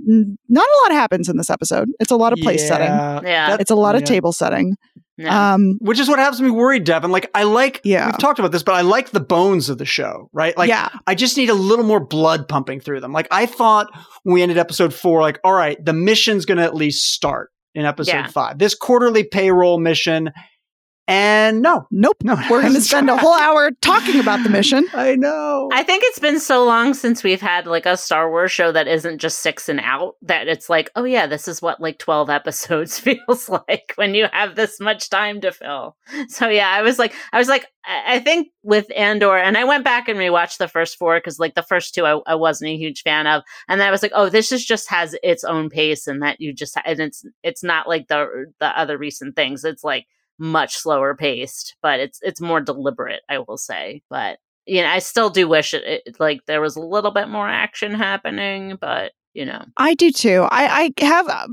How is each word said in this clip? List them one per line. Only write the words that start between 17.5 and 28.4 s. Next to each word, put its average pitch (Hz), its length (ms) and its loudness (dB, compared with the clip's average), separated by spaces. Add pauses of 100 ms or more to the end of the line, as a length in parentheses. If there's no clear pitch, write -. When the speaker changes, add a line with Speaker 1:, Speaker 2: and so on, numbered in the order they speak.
Speaker 2:
in 151 100 -4
episode 147 280 -2
Speaker 3:
Yeah. 135 160 -2
Speaker 2:
five. 127 300 -4
This 202 160 2
quarterly 240 500 2
payroll 185 540 4
mission 160 520 0 (840)
and 214 480 4
no. 285 300 2
Speaker 1:
Nope. 220 320 2
Speaker 2:
No, 240 120 0
it 175 40 0 (100)
Speaker 1:
We're 233 140 4
gonna 269 120 4
Speaker 2:
hasn't. 262 100 4
Speaker 1:
spend 285 260 2
a 247 60 4
whole 320 180 6
hour 302 460 4
talking 370 400 4
about 214 240 0
the 220 40 2
mission. 208 420 4
Speaker 2:
<laughs> - 40 -12
I 262 220 2
know. 285 560 -2
Speaker 3:
I 254 100 2
think 381 240 2
it's - 140 -2
been 294 180 2
so 254 260 4
long 233 300 4
since 233 300 -2
we've 190 160 2
had, 180 260 -2
like, 165 180 -2
a 180 120 2
Star 165 340 0
Wars 175 220 0